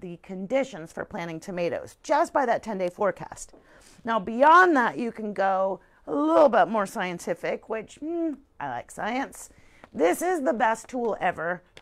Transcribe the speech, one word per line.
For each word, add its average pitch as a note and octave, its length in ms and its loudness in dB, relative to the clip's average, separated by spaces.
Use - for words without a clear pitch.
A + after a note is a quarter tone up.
the F3 180 -14
conditions F#3+ 760 -6
for - 140 -10
planting E3+ 340 -10
tomatoes, E3+ 600 -6
just D#4 320 0
by C#4+ 100 0
that A3 180 0
ten G#3+ 140 -8
day F#3 140 -2
forecast. - 640 -2
Now, A3+ 160 0
beyond D4+ 560 8
that, G#3+ 220 0
you A#3 120 -4
can G#3+ 220 -8
go F#3+ 480 0
a D4 80 -4
little D#4 340 6
bit G3 200 4
more G#3 180 -2
scientific, F3+ 840 -6
which, - 280 -10
hmm, E4 380 -4
I C#3+ 80 -8
like A#2+ 240 -10
science. G#3+ 580 -8
This D4 300 0
is F4 200 -2
the D4+ 100 0
best A3+ 340 -2
tool A#3 340 -4
ever. E3+ 440 -4